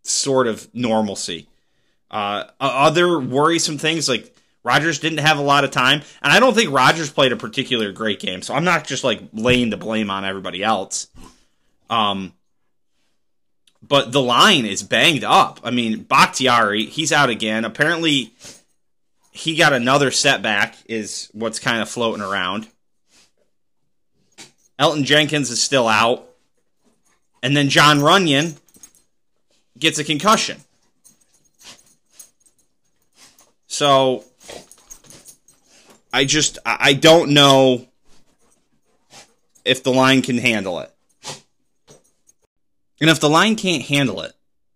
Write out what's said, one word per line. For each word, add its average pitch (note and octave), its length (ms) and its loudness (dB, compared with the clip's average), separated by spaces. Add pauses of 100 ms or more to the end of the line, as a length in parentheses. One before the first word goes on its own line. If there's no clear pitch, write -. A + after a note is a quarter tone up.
sort C3 440 0
of - 260 -6
normalcy. G#2+ 760 -4 (640)
Uh, G2+ 340 -6 (160)
o-, C#3 60 -4
other D#3 520 2
worrisome D3 600 0
things, D#3+ 300 -4
like, A2+ 240 -4 (300)
Rodgers D3 380 0
didn't D#3 180 -4
have D3 200 0
a C#3+ 40 -4
lot C#3+ 220 2
of C3+ 80 -4
time, C#3 300 0 (200)
and C#3+ 100 2
I F3+ 60 4
don't B3 160 4
think G#3 160 0
Rodgers C#3+ 400 2
played C3 220 2
a A2 40 -4
particularly A2+ 560 -4
great G#2+ 280 -6
game, F#2 220 -8
so A2+ 120 -8
I'm C#3+ 80 0
not E3+ 240 0
just, C3 160 -8
like, A2 180 -2 (120)
laying A#2+ 380 0
the G#2 60 -4
blame G#2+ 340 -4
on G2 140 -6
everybody F#2+ 380 -8
else. G2+ 460 -4 (840)
Um, G2+ 440 -4 (1500)
but C3 300 -2
the C#3 100 2
line C3+ 420 2
is G2 200 -6
banged B2+ 400 0
up. D#3 400 2
I A#2 80 -6
mean, A#2 320 -4
Bakhtiari, A#2 840 2
he's D3+ 240 -6
out D3 200 2
again. A2 340 -4
Apparently, D3 680 -2 (1000)
he D#3+ 240 -8
got D#3 160 4
another C3 400 2
setback, A2 640 -2 (100)
is A2 460 -10
what's A2 260 -8
kind A#2 240 -2
of G2+ 60 -8
floating A2+ 340 -4
around. G2 460 -6 (2000)
Elton D3 260 2
Jenkins D3 460 0
is A#2 100 -4
still B2 280 0
out. A2+ 420 0 (1120)
And C#3 120 -2
then C#3+ 140 2
John D3 320 4
Runyon D#3 560 2 (1200)
gets D3+ 200 -2
a D3+ 60 -6
concussion. E3+ 600 -2 (3000)
So, C3+ 580 2 (1900)
I C3 140 2
just, C#3+ 400 -2
I, A#2 160 -4
I C#3+ 140 4
don't D#3 380 6
know C3+ 540 4 (1800)
if B2+ 200 -2
the C3 100 0
line C3 300 4
can B2 160 -2
handle G#2 400 -2
it. - 120 -14 (2000)
And D#3 120 2
if D#3+ 100 2
the D3+ 80 2
line F#3+ 280 2
can't F3+ 260 -4
handle B2+ 400 -2
it, - 100 -14 (440)